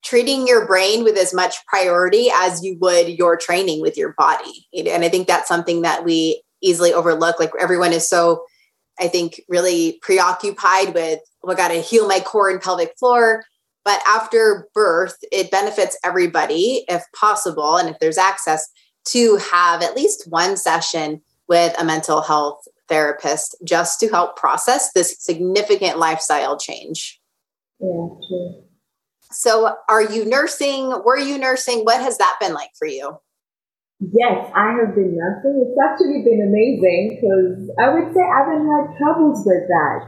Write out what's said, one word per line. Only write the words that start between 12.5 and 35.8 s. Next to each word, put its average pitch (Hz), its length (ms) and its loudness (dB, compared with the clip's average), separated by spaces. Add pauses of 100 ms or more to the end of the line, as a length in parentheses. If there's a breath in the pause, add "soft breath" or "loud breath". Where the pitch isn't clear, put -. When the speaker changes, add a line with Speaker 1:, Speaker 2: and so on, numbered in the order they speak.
Speaker 1:
pelvic 175 380 -4
floor." 233 460 2 (400)
But 202 200 0
after 220 680 2
birth, 180 420 0 (160)
it 190 180 -2
benefits 202 540 0
everybody, 175 840 0
if 175 240 -4
possible, 170 640 0
and 175 100 2
if 160 120 -10
there's 160 180 0
access, - 500 0 (380)
to 233 320 4
have 175 440 2
at 170 140 -4
least 285 340 -2
one 175 280 0
session 160 640 -2 (260)
with 170 320 4
a 170 60 -2
mental 156 340 0
health 151 480 -2 (220)
therapist 151 720 -2
just 170 380 -2
to 226 80 2
help 175 260 0
process 247 560 -2
this - 280 0
significant 185 760 -2
lifestyle 147 600 -2
change. - 640 -12 (580)
Speaker 2:
Yeah, 170 280 -6 (200)
true. 180 280 -8 (800)
Speaker 1:
So 220 400 0 (140)
are 220 140 4
you 214 220 -4
nursing? 269 680 -2 (100)
Were 247 140 4
you 277 220 -4
nursing? 254 460 -2
What 233 160 2
has 247 180 -4
that - 200 2
been 185 140 -2
like 151 240 -10
for 156 100 -6
you? 143 300 -10 (840)
Speaker 2:
Yes, 196 540 0
I 214 200 2
have 226 200 0
been 185 240 0
nursing. 247 480 0
It's - 160 -4